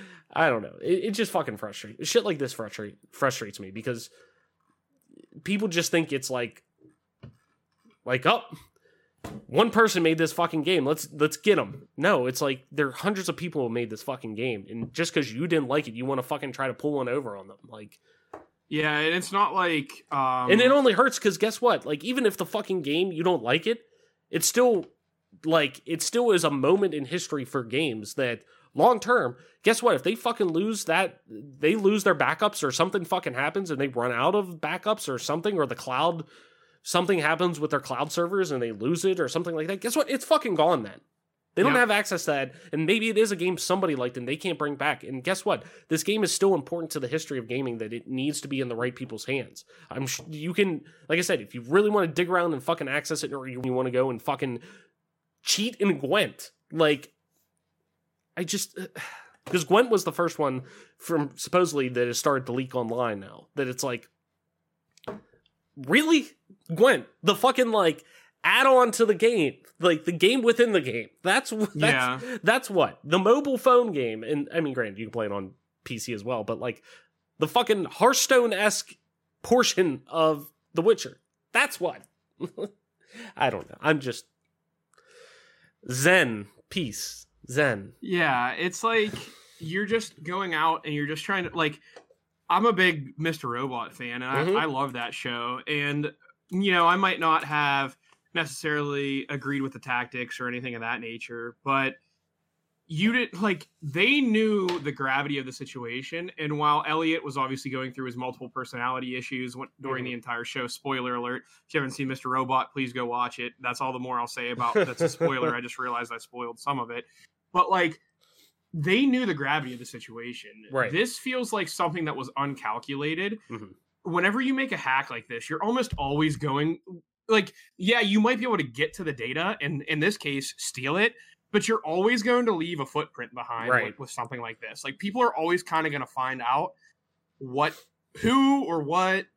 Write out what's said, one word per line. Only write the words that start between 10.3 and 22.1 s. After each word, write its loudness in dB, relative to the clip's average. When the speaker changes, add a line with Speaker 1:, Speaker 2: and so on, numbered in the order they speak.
Speaker 1:
fucking 0
game. 2
Let's, -2
let's 0
get 4
'em." -8
No, 4
it's -4
like, -2
there 0
are -4
hundreds -2
of -6
people -4
who -4
made -4
this -10
fucking -8
game, -4
and -10
just -4
'cause 0
you -4
didn't 2
like -2
it, -12
you -8
wanna -2
fucking -6
try -6
to -4
pull -4
one -2
over -4
on -18
them. -20
Like, -20
Speaker 2:
Yeah, 0
and 2
it's -4
not 2
like, 0
um, 0
Speaker 1:
and 8
it 8
only 6
hurts 2
'cause 2
guess -2
what? 2
Like, -4
even -2